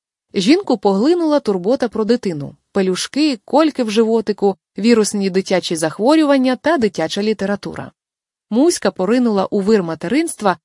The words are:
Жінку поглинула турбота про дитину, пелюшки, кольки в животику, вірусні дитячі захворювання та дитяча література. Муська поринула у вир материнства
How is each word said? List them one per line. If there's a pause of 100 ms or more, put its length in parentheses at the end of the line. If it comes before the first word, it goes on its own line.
(340)
Жінку
поглинула
турбота
про
дитину, (160)
пелюшки,
кольки
в
животику, (220)
вірусні
дитячі
захворювання
та
дитяча
література. (580)
Муська
поринула
у
вир
материнства